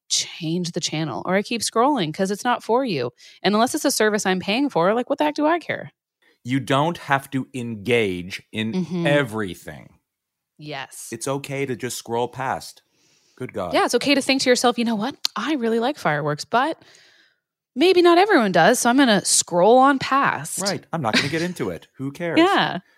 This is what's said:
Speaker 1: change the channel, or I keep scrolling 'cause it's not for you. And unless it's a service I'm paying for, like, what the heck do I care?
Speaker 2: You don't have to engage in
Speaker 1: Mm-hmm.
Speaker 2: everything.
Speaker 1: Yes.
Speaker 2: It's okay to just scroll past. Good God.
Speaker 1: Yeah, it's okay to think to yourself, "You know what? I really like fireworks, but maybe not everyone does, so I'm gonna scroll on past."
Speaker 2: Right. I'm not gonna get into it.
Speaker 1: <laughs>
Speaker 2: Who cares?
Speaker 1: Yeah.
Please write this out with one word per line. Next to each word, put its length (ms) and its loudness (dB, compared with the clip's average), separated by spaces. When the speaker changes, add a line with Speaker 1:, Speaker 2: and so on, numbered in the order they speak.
Speaker 1:
change 640 -4
the 60 -6
channel, 460 -6
or 100 -2
I 60 0
keep 220 -6
scrolling 500 0
'cause 160 -2
it's 140 -6
not 200 -2
for 220 0
you. 240 -4
And 140 2
unless 180 2
it's 120 -2
a 60 2
service 360 0
I'm 120 0
paying 300 -2
for, 240 2
like, 160 -2
what 80 -2
the 60 0
heck 100 0
do 140 0
I 100 2
care? 340 -8
Speaker 2:
You 160 0
don't 380 0
have 320 -2
to 220 -4
engage 920 -2
in 200 -4
Speaker 1:
Mm-hmm. 340 -4
Speaker 2:
everything. 880 -4
Speaker 1:
Yes. 540 -14
Speaker 2:
It's 160 -8
okay 380 -4
to 100 -4
just 220 -8
scroll 320 -4
past. 540 -8
Good 160 -12
God. 220 -6
Speaker 1:
Yeah, 100 2
it's 120 0
okay 200 0
to 60 0
think 220 -2
to 60 0
yourself, 280 2
"You 80 -2
know 100 -2
what? 200 -6
I 200 -4
really 260 -2
like 160 -2
fireworks, 480 -2
but 360 -2
maybe 260 6
not 160 8
everyone 360 4
does, 260 6
so 100 2
I'm 80 4
gonna 280 4
scroll 520 4
on 220 6
past." 600 -2
Speaker 2:
Right. 320 -4
I'm 80 -2
not 140 0
gonna 120 0
get 140 -2
into 300 -4
it. 200 -12
Speaker 1:
<laughs> 60 -20
Speaker 2:
Who 140 -8
cares? 280 -2
Speaker 1:
Yeah. 400 2